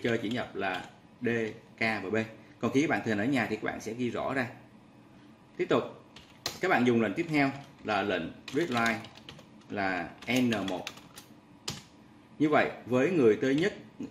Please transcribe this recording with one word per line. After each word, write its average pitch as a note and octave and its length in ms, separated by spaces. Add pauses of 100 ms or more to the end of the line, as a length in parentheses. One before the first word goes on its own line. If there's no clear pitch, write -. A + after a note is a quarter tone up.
chơi A#2 140
chỉ G2+ 120
nhập A#2+ 260
là F#2 300 (360)
D, A#2+ 60 (500)
K - 20
và G#2+ 320
B. G#2+ 40 (440)
Còn A#2 120
khi C3+ 100
các D#3+ 80
bạn G#2 160
thực A2+ 60
hành G2+ 80
ở G#2 60
nhà B2 240
thì G#2+ 60
các - 80
bạn - 180
sẽ A2 120
ghi B2 160
rõ G2+ 240
ra. B2+ 140 (1120)
Tiếp - 120
tục, B2+ 140 (800)
các F3+ 80
bạn B2 180
dùng A#2 140
lệnh G#2 120
tiếp E3+ 160
theo C#3+ 220 (320)
là G#2 180
lệnh F#2 300 (220)
readline A#2 460 (720)
là F#2+ 400 (320)
N A2 280
một. F2 160 (1500)
Như D3+ 100
vậy, B2+ 220 (140)
với B2+ 260
người A#2+ 300
chơi C3+ 140
nhất F3+ 180 (380)